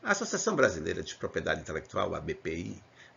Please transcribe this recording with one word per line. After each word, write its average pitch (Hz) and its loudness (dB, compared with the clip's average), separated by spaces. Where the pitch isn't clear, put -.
A 233 2
Associação 202 2
Brasileira 87 4
de - -6
Propriedade 78 -2
Intelectual, 85 -2
A 80 -4
B 78 -4
P 80 -6
I, 92 -6